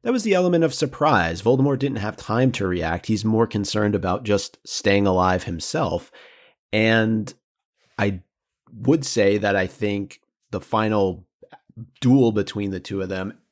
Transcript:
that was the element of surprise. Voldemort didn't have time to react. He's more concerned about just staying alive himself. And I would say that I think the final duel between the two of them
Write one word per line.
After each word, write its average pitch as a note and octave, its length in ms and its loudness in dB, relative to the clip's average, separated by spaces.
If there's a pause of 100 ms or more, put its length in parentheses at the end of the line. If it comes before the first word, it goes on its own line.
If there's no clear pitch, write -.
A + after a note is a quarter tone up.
that A#3+ 100 -2
was A3+ 100 0
the G#3 100 2
element F3 300 4
of D3+ 100 0
surprise. G2+ 680 0
Voldemort C3 380 2
didn't C#3 180 -2
have G#2+ 180 -6
time A#2+ 380 0
to G2 140 -4
react. F2 400 -2
He's G#2+ 180 -2
more A2 220 2
concerned G#2 480 0
about F#2 280 -2
just G2+ 420 -2
staying - 400 0
alive F#2 380 2
himself. F2 680 -6 (640)
And A2 640 0 (640)
I G2+ 240 -2 (500)
would C3 340 0
say G#2 340 2
that G2+ 180 0
I F#2 100 0
think G2+ 540 -6 (300)
the G2 100 -6
final G#2 680 0 (720)
duel B2+ 320 4
between G2+ 400 -4
the F#2+ 80 -8
two G2 220 -8
of F#2 80 -6
them F#2+ 240 -6 (180)